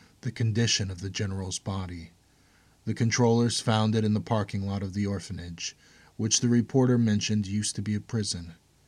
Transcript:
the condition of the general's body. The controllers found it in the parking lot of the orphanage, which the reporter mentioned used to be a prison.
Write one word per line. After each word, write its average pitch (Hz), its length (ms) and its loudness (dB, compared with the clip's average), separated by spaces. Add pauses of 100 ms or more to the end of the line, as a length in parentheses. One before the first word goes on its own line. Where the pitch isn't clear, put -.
(220)
the 120 100 -6
condition 110 580 2
of 90 100 -10
the 95 120 -6
general's 95 480 -4
body. 90 520 -6 (720)
The 110 100 -2
controllers 117 680 4
found 110 320 4
it 110 100 2
in 107 120 2
the 104 40 0
parking 101 460 -2
lot 98 160 -4
of 95 140 -6
the 101 100 -2
orphanage, 90 720 -8 (400)
which 110 240 0
the 123 80 2
reporter 123 480 4
mentioned 107 480 2
used 104 300 -4
to 107 80 -4
be 107 100 -2
a 104 80 -2
prison. 87 540 -6 (320)